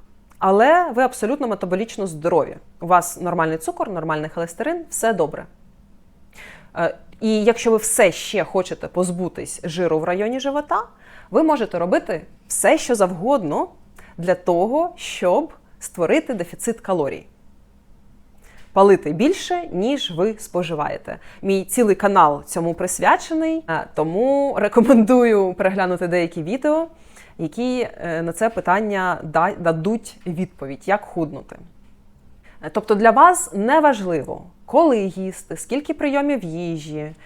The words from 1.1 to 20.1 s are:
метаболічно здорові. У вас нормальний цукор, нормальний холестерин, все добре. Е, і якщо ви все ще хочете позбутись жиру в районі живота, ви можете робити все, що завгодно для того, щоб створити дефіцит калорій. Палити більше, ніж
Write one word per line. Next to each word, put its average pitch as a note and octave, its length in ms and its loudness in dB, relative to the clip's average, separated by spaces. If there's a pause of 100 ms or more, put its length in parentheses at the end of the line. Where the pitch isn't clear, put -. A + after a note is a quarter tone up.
метаболічно G3 600 -4
здорові. D#3+ 500 0 (220)
У F3 80 -10
вас F3 340 2
нормальний D#3+ 360 -2
цукор, D#4+ 320 -6
нормальний D#3+ 400 -4
холестерин, A3+ 600 -6
все A3+ 240 -2
добре. E3+ 320 -4 (1300)
Е, E3+ 200 -2 (240)
і G#3+ 220 2
якщо A3+ 280 2
ви A3 60 6
все - 340 2
ще - 320 -4
хочете - 440 -4
позбутись F3+ 760 -4
жиру D#3+ 360 -2
в D3+ 40 -4
районі G#3 360 -2
живота, D4 440 -2 (480)
ви B3+ 120 4
можете B3+ 360 0
робити F#3 420 0 (260)
все, B3+ 300 2
що B3+ 180 -2
завгодно G3 720 0 (500)
для F3 180 0
того, A3+ 600 0
щоб G#3+ 580 -2 (260)
створити A#3 540 -2
дефіцит A3 480 -8
калорій. D3+ 440 -4 (1500)
Палити F#3+ 400 6
більше, E4+ 580 -2
ніж G#3+ 400 -2